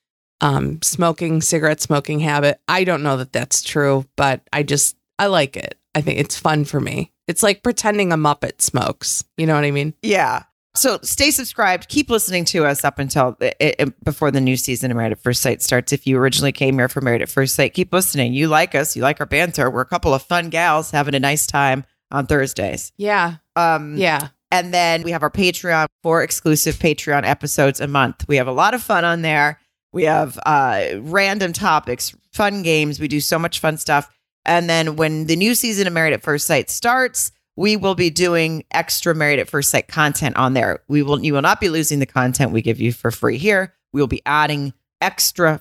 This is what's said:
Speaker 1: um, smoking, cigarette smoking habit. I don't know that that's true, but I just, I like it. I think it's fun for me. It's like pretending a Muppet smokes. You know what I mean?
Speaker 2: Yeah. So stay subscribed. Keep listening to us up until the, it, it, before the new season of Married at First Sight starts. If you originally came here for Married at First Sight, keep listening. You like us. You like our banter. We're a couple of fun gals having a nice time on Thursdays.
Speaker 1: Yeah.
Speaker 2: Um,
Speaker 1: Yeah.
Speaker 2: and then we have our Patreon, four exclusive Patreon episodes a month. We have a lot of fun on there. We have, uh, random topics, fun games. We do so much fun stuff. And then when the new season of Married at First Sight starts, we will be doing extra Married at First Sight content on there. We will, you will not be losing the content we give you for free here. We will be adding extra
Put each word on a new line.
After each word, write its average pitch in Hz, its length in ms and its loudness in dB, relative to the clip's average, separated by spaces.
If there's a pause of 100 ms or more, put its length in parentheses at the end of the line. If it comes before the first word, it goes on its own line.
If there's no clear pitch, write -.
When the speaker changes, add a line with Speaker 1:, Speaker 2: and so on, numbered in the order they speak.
(400)
Speaker 1:
um, 139 420 0
smoking, 165 600 0
cigarette 156 380 0
smoking 151 400 -2
habit. 147 480 2
I 185 160 0
don't 170 180 0
know 143 140 0
that 127 160 -6
that's - 300 -2
true, 139 440 0 (100)
but 135 240 0 (120)
I 147 100 0
just, 147 340 -2 (220)
I 202 80 2
like 170 300 0
it. - 220 -12 (160)
I 156 60 0
think 151 180 -2
it's - 200 -4
fun 151 260 0
for 147 160 -4
me. - 320 -6 (140)
It's 170 160 -2
like 202 200 0
pretending 208 500 0
a 165 40 2
Muppet 151 440 0
smokes. - 640 -2 (120)
You 160 100 -2
know 160 80 2
what 147 100 2
I 143 60 0
mean? 143 320 -2
Speaker 2:
Yeah. 156 420 0 (320)
So 226 260 2
stay - 280 0
subscribed. 202 580 -2
Keep - 220 -2
listening 185 360 0
to 165 180 2
us 143 200 0
up 143 140 -2
until 135 400 0
the, - 160 0 (100)
it, 151 140 0
it, - 260 -2
before 147 280 0
the 139 80 2
new 131 160 2
season 127 340 -4
of 120 60 -2
Married 113 160 -2
at - 100 -6
First 123 180 0
Sight - 220 -2
starts. 123 300 2
If 139 140 -2
you 131 120 2
originally 135 320 2
came 135 280 0
here 127 100 2
for 135 120 -6
Married 120 220 0
at - 60 -6
First 135 260 0
Sight, 131 200 2
keep - 180 -2
listening. 139 420 0
You 147 140 2
like 156 260 2
us. 147 220 -2
You 120 60 -2
like 143 180 0
our 147 60 -4
banter. 147 440 0
We're 123 120 -2
a - 40 -4
couple 175 260 0
of 135 100 0
fun 170 280 -2
gals 160 400 0
having 143 240 0
a 139 60 0
nice 139 260 0
time 139 380 0 (260)
on 139 160 -4
Thursdays. 131 680 -2
Speaker 1:
Yeah. 196 400 0 (200)
Speaker 2:
Um, 156 400 0
Speaker 1:
Yeah. 156 320 0 (220)
Speaker 2:
and 175 220 0
then 170 300 2
we 165 100 -4
have 160 100 -2
our 151 80 0
Patreon, 170 560 0 (160)
four 165 200 2
exclusive - 540 0
Patreon 151 480 0
episodes 139 560 0
a 147 60 -2
month. 139 420 0
We 147 80 2
have 127 120 0
a 131 40 -4
lot 180 220 2
of 240 80 -6
fun 185 220 0
on 170 180 0
there. 151 360 0 (340)
We 180 120 -2
have, 151 400 0
uh, 127 420 2 (140)
random 190 520 0
topics, 156 640 -2 (180)
fun 202 300 0
games. 151 360 0
We 147 100 -4
do 147 120 -2
so 160 180 0
much 170 220 -4
fun 156 180 -2
stuff. 143 320 -2 (340)
And 170 240 2
then 160 280 0
when 156 300 0
the 165 100 2
new 208 180 2
season 214 320 0
of 175 60 -2
Married 160 200 2
at 107 100 -2
First 151 240 -2
Sight 143 220 0
starts, 247 600 -2 (260)
we 214 200 2
will 190 180 0
be 175 160 2
doing 165 600 0
extra - 420 -2
Married 147 240 2
at - 100 -2
First - 220 -2
Sight - 180 0
content 147 480 -2
on 127 180 2
there. 107 340 0
We 147 140 2
will, 143 220 0
you 151 80 0
will 139 100 2
not 190 180 2
be 208 80 0
losing 156 320 0
the 135 60 0
content 127 440 0
we 110 100 0
give 110 200 -2
you 113 120 0
for - 200 -4
free 120 260 -2
here. 190 340 0 (200)
We 139 80 -2
will 139 80 2
be - 180 -6
adding 147 460 0 (280)
extra 170 600 0